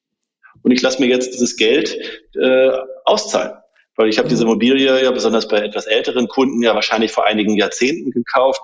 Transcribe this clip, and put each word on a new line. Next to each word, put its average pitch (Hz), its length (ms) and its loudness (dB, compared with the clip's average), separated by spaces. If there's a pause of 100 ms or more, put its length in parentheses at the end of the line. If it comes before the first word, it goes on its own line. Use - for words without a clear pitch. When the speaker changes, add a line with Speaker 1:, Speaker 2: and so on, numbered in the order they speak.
(640)
Speaker 1:
Und 120 80 2
ich 123 100 4
lasse 131 220 0
mir 123 60 2
jetzt 123 260 0
dieses 120 220 -2
Geld, 117 420 0 (420)
äh, 131 300 4 (340)
auszahlen. - 480 -2 (460)
Weil 110 120 2
ich 107 80 0
habe 123 80 0
Speaker 2:
Mhm. 143 40 -4
Speaker 1:
diese 117 120 0
Immobilie 131 600 2
ja 127 80 2
besonders 113 380 0
bei 107 100 0
etwas 104 280 -4
älteren 120 420 0
Kunden 127 340 0
ja 113 120 2
wahrscheinlich 110 380 0
vor - 120 0
einigen 107 320 0
Jahrzehnten 123 540 -2
gekauft, 131 540 0